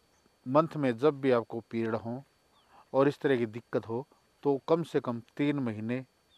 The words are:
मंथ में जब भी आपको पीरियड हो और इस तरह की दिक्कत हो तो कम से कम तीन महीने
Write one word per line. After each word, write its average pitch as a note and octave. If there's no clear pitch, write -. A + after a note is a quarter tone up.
मंथ D3+
में C3
जब C#3
भी C3+
आपको A#2
पीरियड A2+
हो A#2
और C#3
इस C#3
तरह C#3
की A#2
दिक्कत A2+
हो A#2
तो C#3+
कम E3
से C#3+
कम A#2+
तीन C#3+
महीने A#2+